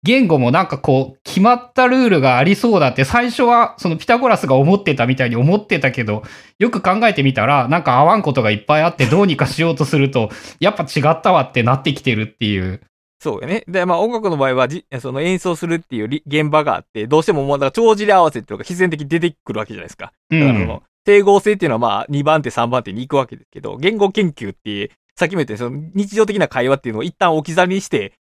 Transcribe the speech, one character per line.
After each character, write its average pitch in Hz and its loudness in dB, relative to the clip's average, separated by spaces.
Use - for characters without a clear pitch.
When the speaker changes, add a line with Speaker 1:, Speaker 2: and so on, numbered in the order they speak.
Speaker 1:
言 240 2
語 160 2
も 120 2
な 180 2
ん - -4
か 139 -8
こ 131 0
う - -20
決 - -4
ま 233 6
っ 240 -4
た 254 4
ル 254 2
ー 247 4
ル 165 4
が 127 4
あ 135 4
り 190 4
そ 226 2
う - 4
だ 131 2
っ - -6
て 135 2
最 240 0
初 247 -2
は 240 2
そ - -6
の 160 -2
ピ - -12
タ 240 2
ゴ 254 0
ラ 220 4
ス - -4
が 131 2
思 151 4
っ 196 -4
て 147 0
た 120 0
み 131 0
た 127 0
い 120 -2
に 117 -2
思 151 2
っ 208 -4
て 170 -2
た 131 0
け 127 -6
ど、 107 -4
よ 226 2
く 208 -6
考 202 0
え 208 2
て 139 0
み 135 2
た 110 0
ら 131 2
な 165 2
ん 156 -6
か 127 0
合 135 6
わ 196 4
ん 202 0
こ 147 -2
と 127 0
が 107 2
い 104 2
っ - -8
ぱ 151 0
い - 2
あ 170 2
っ - -6
て 131 0
ど 156 2
う 202 4
に 151 0
か 127 0
し - -4
よ 165 0
う 143 -2
と 147 0
す 151 -2
る 135 2
と、 113 -2
や 190 2
っ - -12
ぱ 165 -6
違 143 -4
っ 160 0
た 202 2
わ 151 4
っ - -8
て 120 0
な 123 4
っ 135 -8
て 147 -2
き - -8
て 123 0
る 110 -2
っ 104 -6
て - -8
い 101 0
う。 92 -6
Speaker 2:
そ 135 -6
う - -12
よ 127 -12
ね。 190 -6
で、 180 -2
ま 180 0
あ、 175 -2
音 226 -2
楽 220 -4
の 165 -2
場 135 0
合 127 -2
は、 127 0
じ-、 165 -10
そ 127 -10
の 135 -6
演 180 -2
奏 175 -4
す 175 -10
る 170 -2
っ 165 -6
て 135 -12
い 107 -4
う 110 -6
り-、 143 -6
現 151 0
場 151 0
が 117 -2
あ 87 -8
っ - -16
て、 110 -8
ど 151 2
う 160 0
し - -6
て 220 0
も 143 0
も 143 0
う、 - -6
だ - -6
か 139 0
ら、 131 -2
帳 226 2
尻 208 -2
合 185 6
わ 151 2
せ 120 -8
っ - -12
て - -20
い - -20
う - -8
の - -16
が - -12
必 180 -8
然 185 2
的 156 -6
に 143 -10
出 165 -2
て 170 -2
く 117 -10
る 104 -4
わ 107 -6
け - -20
じ 104 -14
ゃ 95 -14
な 87 -16
い - -16
で - -18
す - -20
か。 - -18
Speaker 1:
う 156 0
ん。 160 2
Speaker 2:
だ 143 4
か 131 4
ら、 107 2
そ 87 -2
の、 - -10
整 202 6
合 196 4
性 208 0
っ 202 -2
て 185 -4
い - 0
う - 0
の 113 0
は、 113 -4
ま 110 -2
あ、 - -8
二 143 -2
番 156 2
手、 139 -6
三 117 -2
番 123 -2
手 98 -12
に 104 -10
行 127 -10
く 147 -4
わ 131 0
け 113 -20
で - -20
す - -20
け - -20
ど、 107 -12
言 185 -2
語 196 0
研 190 0
究 101 -12
っ - -16
て、 101 -10
さ 175 -2
っ - -6
き 190 -6
も - -
言 131 0
っ - -18
た 107 -8
よ 120 -6
う - -8
に、 139 -12
そ 151 -12
の、 160 -18
日 202 -4
常 220 2
的 208 -6
な 156 0
会 127 -2
話 135 2
っ 135 -16
て 123 -8
い - -6
う 107 -8
の 107 -6
を 123 -6
一 170 -8
旦 165 2
置 151 -6
き 160 -8
去 180 4
り 185 -4
に 196 -4
し - -16
て 101 -4